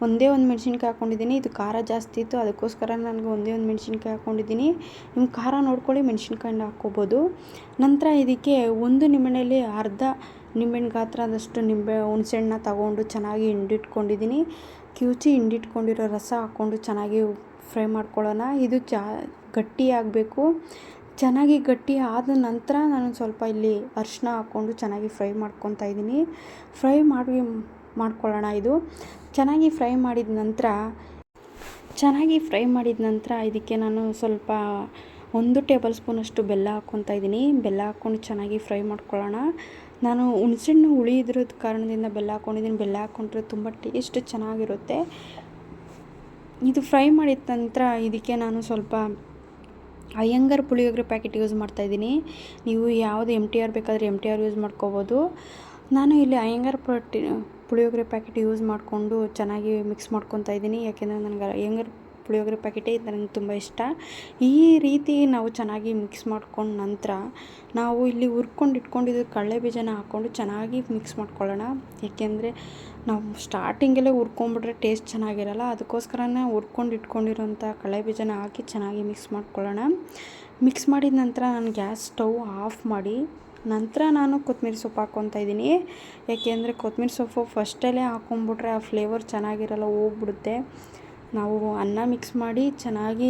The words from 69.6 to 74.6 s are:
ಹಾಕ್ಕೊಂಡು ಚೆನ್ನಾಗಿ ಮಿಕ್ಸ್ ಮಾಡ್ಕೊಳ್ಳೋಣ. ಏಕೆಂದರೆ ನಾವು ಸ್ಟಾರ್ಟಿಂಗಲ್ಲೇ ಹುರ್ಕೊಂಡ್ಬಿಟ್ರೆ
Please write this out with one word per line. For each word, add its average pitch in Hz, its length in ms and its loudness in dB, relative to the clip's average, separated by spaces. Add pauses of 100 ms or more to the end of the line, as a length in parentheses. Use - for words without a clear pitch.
ಹಾಕ್ಕೊಂಡು 214 320 -6
ಚೆನ್ನಾಗಿ 226 500 -4 (120)
ಮಿಕ್ಸ್ 220 280 -6
ಮಾಡ್ಕೊಳ್ಳೋಣ. 196 460 -4 (400)
ಏಕೆಂದರೆ 214 460 -4 (560)
ನಾವು 214 160 0 (220)
ಸ್ಟಾರ್ಟಿಂಗಲ್ಲೇ 262 760 2
ಹುರ್ಕೊಂಡ್ಬಿಟ್ರೆ 233 640 -2